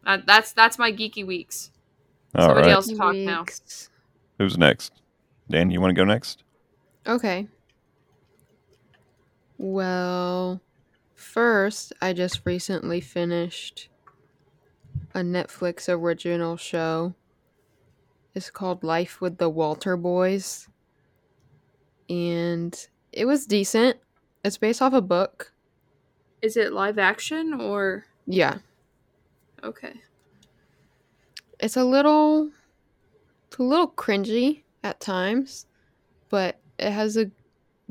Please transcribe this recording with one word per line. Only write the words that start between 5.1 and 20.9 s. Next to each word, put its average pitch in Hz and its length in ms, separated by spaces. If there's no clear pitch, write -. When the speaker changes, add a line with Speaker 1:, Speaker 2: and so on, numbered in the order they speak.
Speaker 2:
Dan, 87 220
you 87 100
wanna 92 120
go 92 120
next? - 380
Speaker 3:
Okay. 208 420
Well, 180 1040
first, 220 840
I 185 120
just 180 320
recently 180 560
finished 170 880
a 190 60
Netflix 175 720
original 170 680
show. 165 580
It's - 160
called 185 320
Life 165 360
with 180 200
the 170 100
Walter 160 480
Boys. 180 680